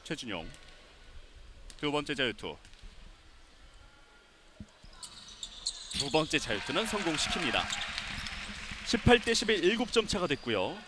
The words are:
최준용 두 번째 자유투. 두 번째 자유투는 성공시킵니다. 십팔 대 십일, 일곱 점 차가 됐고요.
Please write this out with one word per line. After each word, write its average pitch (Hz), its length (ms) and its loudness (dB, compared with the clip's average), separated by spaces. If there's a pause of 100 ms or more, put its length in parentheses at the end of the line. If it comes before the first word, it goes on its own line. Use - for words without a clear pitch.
최준용 101 460 -6 (1300)
두 147 120 0
번째 147 240 0
자유투. 107 420 -2 (3250)
두 139 180 -2
번째 156 280 4
자유투는 151 480 0
성공시킵니다. 160 800 0 (1200)
십팔 240 340 8
대 233 140 2
십일, 214 300 4
일곱 220 280 4
점 220 160 6
차가 180 200 0
됐고요. 120 500 2 (100)